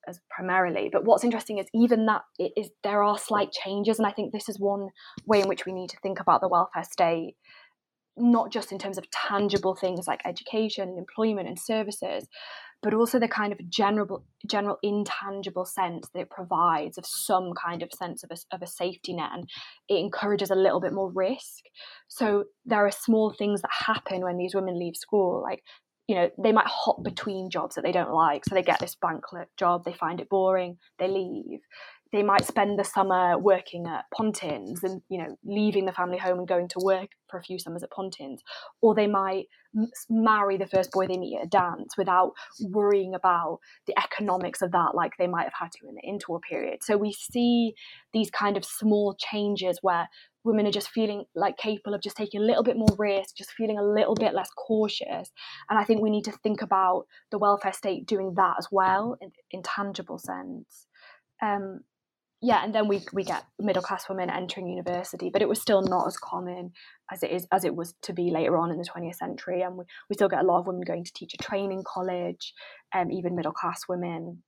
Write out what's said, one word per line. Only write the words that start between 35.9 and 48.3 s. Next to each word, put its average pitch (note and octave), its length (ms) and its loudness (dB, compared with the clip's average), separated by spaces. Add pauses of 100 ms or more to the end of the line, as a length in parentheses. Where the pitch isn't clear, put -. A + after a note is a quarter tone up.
family F3+ 240 0
home F3+ 220 0
and F3+ 80 -6
going F3+ 220 2
to F3+ 140 -8
work F#3+ 280 2 (180)
for F#3 100 -10
a F3 40 -14
few F#3 140 -10
summers E3+ 260 -10
at F3 80 -14
Pontins. F#3 500 -10 (400)
Or A3+ 120 6
they G#3 140 4
might F#3+ 380 0 (280)
m-, G#3+ 140 0 (220)
marry G#3+ 480 4
the F#3+ 100 -2
first F#3 240 2
boy F#3+ 160 2
they F#3 100 -2
meet F3+ 200 -6
at - 80 -4
a - 20 -12
dance F3 500 0
without F#3 340 4 (280)
worrying G3+ 560 2
about E3+ 440 2 (280)
the - 100 0
economics F#3 640 -2
of F3+ 120 0
that F3 200 4
like E3 240 0
they F3+ 100 2
might E3+ 160 -2
have C3 140 -6
had E3+ 140 -8
to - 160 -20
in - 80 -16
the - 60 -16
interwar F#3 400 -6
period. - 420 -6
So G#3 140 2
we G#3 160 0
see A#3+ 600 2 (360)
these A3 180 2
kind G3+ 280 0